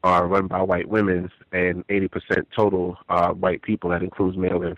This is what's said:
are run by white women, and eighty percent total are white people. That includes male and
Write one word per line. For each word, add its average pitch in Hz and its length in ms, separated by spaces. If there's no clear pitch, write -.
are 90 240
run 95 200
by 92 140
white 92 260
women, 92 420
and 90 380
eighty 98 180
percent - 480
total 92 420
are 87 240
white 92 280
people. 104 280
That 87 140
includes 92 340
male 92 260
and 87 140